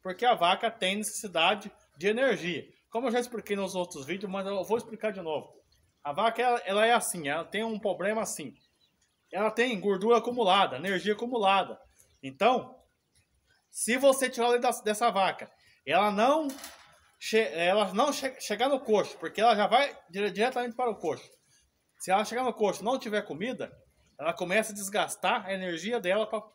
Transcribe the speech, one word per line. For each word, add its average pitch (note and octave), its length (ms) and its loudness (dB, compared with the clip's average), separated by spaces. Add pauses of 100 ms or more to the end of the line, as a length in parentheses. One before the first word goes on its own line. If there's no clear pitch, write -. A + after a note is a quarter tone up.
Porque F#3 240 -4
a A#3+ 80 6
vaca F#3+ 340 2
tem G3+ 280 -2
necessidade G3+ 760 -2 (260)
de E3+ 120 -2
energia. F#3 600 0 (220)
Como A#3+ 160 -4
eu A#3 60 0
já B3 80 0
expliquei A#3+ 340 -6
nos F#3+ 220 -4
outros F3 280 -6
vídeos, F#3+ 260 -6
mas F#3+ 140 -4
eu G3 200 -4
vou G3+ 120 0
explicar A3+ 360 -4
de F#3+ 100 -12
novo. D#3 320 -6 (480)
A D3 100 -4
vaca, A3+ 300 0
ela, A#3+ 240 4
ela G3+ 200 4
é A#3 60 6
assim, F3+ 360 0
ela D#3 160 -2
tem G3+ 180 -4
um A3+ 160 -4
problema G3+ 420 -2
assim. D#3 320 -6 (800)
Ela G#3 200 0
tem A#3 280 0
gordura G3+ 380 4
acumulada, G3+ 580 4
energia F#3 360 -2
acumulada. G3+ 680 0 (400)
Então, G3+ 560 0 (960)
se - 260 -2
você C4+ 320 4
tirar A#3 200 0
o - 20 4
leite A#3+ 120 2
da, B3 80 2 (120)
dessa G#3+ 260 2
vaca, F#3 400 0 (380)
ela F#3 240 4
não C4+ 380 2 (680)
che-, A3 360 0
ela F#3 400 2
não C#4 180 2
che-, C4+ 280 -8
chegar G#3+ 280 0
no C4+ 120 0
coxo, G#3 380 0
porque E3 220 -6
ela A3+ 140 6
já G3+ 140 2
vai C4 280 2 (140)
dire-, G3 220 -2
diretamente A#3+ 420 -2
para B3 160 0
o G3+ 60 -4
coxo. C#3+ 340 -6 (680)
Se - 100 -6
ela G3+ 140 4
chegar A3+ 180 -4
no B3 100 0
coxo G3+ 300 0
e - 20 -6
não B3+ 140 0
tiver G#3+ 240 -4
comida, E3+ 500 -6 (460)
ela D#3 140 -2
começa G3 400 0
a - 20 -14
desgastar G3 720 -2
a G3 80 -6
energia F#3 460 -4
dela G3 260 0
pra G#3+ 160 -6 (120)